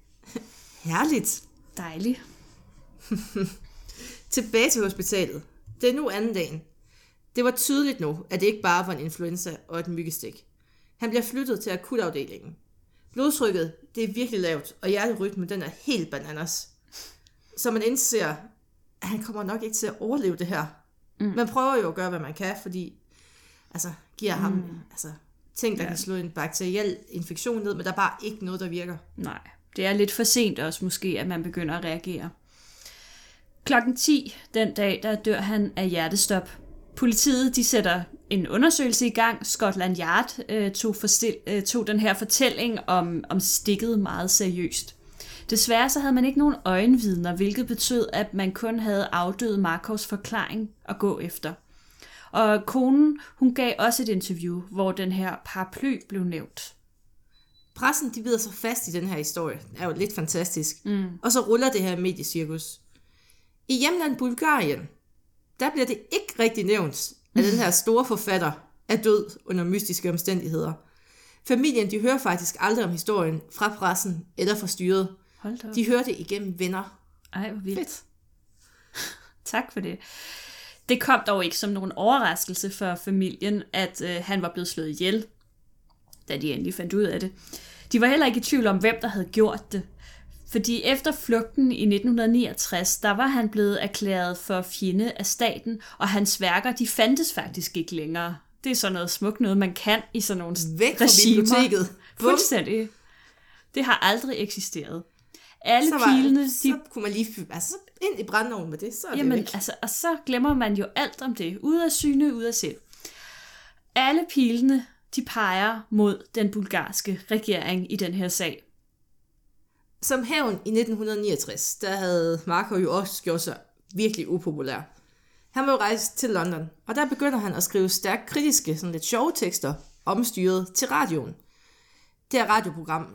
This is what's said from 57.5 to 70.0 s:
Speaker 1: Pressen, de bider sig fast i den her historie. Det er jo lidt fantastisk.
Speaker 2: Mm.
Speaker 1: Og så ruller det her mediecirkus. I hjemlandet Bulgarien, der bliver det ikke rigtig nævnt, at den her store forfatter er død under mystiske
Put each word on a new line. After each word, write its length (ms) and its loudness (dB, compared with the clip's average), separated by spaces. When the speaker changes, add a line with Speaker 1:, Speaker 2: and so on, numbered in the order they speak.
Speaker 1:
Pressen, 400 0
de 80 -8
bider 140 2
sig 160 -6
fast 340 -4
i 40 -8
den 160 -4
her 100 -4
historie. 420 -4
Det 80 -12
er 40 -4
jo 120 -2
lidt 180 -2
fantastisk. 680 -4
Speaker 2:
Mm. 200 0
Speaker 1:
Og 80 2
så 100 4
ruller 300 4
det 100 0
her 160 0
mediecirkus. 800 -4
I 100 2
hjemlandet 400 2
Bulgarien, 720 0
der 120 0
bliver 140 2
det 120 -4
ikke 280 -4
rigtig 240 2
nævnt, 500 0
at 80 6
den 160 4
her 120 4
store 340 4
forfatter 460 0
er 140 4
død 280 4
under 180 0
mystiske 460 -2